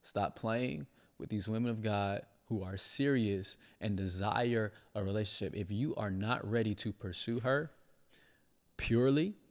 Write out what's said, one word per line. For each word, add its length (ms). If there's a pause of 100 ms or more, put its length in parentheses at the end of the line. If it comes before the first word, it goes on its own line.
Stop 340
playing 520 (320)
with 100
these 180
women 220
of 140
God 400 (240)
who 160
are 140
serious 800 (220)
and 160
desire 800 (220)
a 80
relationship. 520
If 160
you 260
are 140
not 380
ready 260
to 180
pursue 480
her 280 (1080)
purely 580 (160)